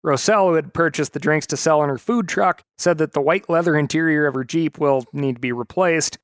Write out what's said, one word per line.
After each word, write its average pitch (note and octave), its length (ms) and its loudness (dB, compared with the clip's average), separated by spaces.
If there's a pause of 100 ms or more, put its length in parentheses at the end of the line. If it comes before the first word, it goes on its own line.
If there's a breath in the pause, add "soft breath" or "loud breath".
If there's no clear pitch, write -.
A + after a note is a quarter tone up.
Rosell, F#3 460 2
who E3+ 40 2
had D#3 180 -2
purchased D#3 400 -2
the - 60 -8
drinks D3+ 300 0
to D3 80 -4
sell D3+ 260 2
in D3 60 0
her C3+ 100 -4
food A3+ 300 -2
truck, F#3 340 -2 (160)
said F3 200 0
that D#3 160 -2
the D3 60 0
white E3+ 300 -2
leather E3 240 2
interior D3+ 540 2
of C3+ 80 -4
her C3 80 -2
Jeep D#3 340 -4
will C#3 340 2
need C#3 220 -4
to A#2+ 60 -12
be B2+ 100 -4
replaced. D#3+ 720 -2